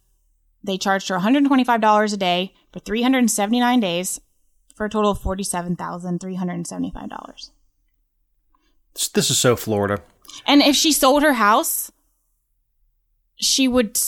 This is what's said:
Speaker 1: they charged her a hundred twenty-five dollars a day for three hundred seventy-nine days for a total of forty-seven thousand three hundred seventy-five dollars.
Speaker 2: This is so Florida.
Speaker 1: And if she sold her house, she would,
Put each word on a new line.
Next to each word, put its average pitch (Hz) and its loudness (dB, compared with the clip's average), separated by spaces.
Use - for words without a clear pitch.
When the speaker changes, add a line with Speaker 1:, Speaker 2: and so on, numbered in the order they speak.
Speaker 1:
they 196 -4
charged 196 0
her 190 -2
a 180 -2
hundred 269 2
twenty-five 254 2
dollars 214 4
a 208 -4
day 185 -2
for - -16
three 214 -4
hundred 254 4
seventy-nine 240 2
days 180 -2
for 214 -8
a 214 -4
total 208 0
of 190 -4
forty-seven 185 -4
thousand 175 -6
three 185 -10
hundred 175 -6
seventy-five - -8
dollars. - -16
Speaker 2:
This 190 0
is 127 0
so 123 4
Florida. 101 -2
Speaker 1:
And 285 4
if 262 4
she 320 2
sold 277 4
her 302 4
house, 226 0
she - 0
would, 240 0